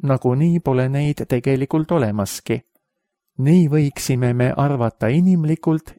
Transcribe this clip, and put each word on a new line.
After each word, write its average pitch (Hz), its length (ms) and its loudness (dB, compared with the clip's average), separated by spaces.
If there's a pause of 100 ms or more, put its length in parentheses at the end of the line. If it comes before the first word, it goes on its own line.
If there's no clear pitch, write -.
nagunii 139 560 0
pole 131 300 0
neid 143 380 -2
tegelikult 135 640 -2
olemaski. 107 720 -2 (760)
Nii 156 320 4
võiksime 135 640 0
me 123 240 0
arvata 123 500 -2
inimlikult, 160 920 0